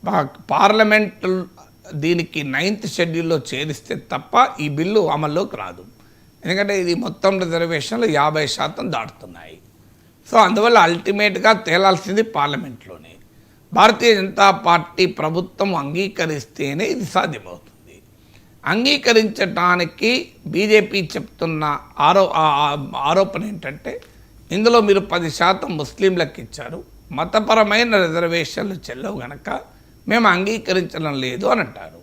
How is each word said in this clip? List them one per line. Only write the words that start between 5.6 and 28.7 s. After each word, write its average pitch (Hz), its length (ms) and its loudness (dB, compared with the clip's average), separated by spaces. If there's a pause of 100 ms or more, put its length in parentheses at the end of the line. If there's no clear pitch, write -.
ఎందుకంటే 196 360 -2
ఇది 175 140 -2
మొత్తం 190 440 -2
రిజర్వేషన్లు 170 680 -2
యాభై 151 400 2
శాతం - 460 -6
దాటుతున్నాయి. 85 680 -12 (760)
So 339 60 6
అందువల్ల 233 400 6
అల్టిమేట్గా 190 760 2
తేలాల్సింది 190 720 2
పార్లమెంట్లోనే. 127 840 -6 (680)
భారతీయ 220 400 6
జనతా 196 360 2
పార్టీ 175 560 2
ప్రభుత్వం 175 680 -4
అంగీకరిస్తేనే 156 1080 -6
ఇది 240 200 -4
సాధ్యమవుతుంది. - 1000 -8 (640)
అంగీకరించటానికి 220 1600 0 (180)
బీజేపీ 202 680 2
చెప్తున్న 156 640 -4 (220)
ఆరో-, 180 340 6
ఆ, 160 80 2
ఆ, 147 440 0 (100)
ఆరోపణ 180 480 0
ఏంటంటే, 202 560 -12 (520)
ఇందులో 226 280 4
మీరు 202 200 4
పది 175 300 -4
శాతం 175 460 0
ముస్లింలకు 165 640 -2
ఇచ్చారు, 131 440 -14 (280)
మతపరమైన 214 920 2
రిజర్వేషన్లు 170 680 -2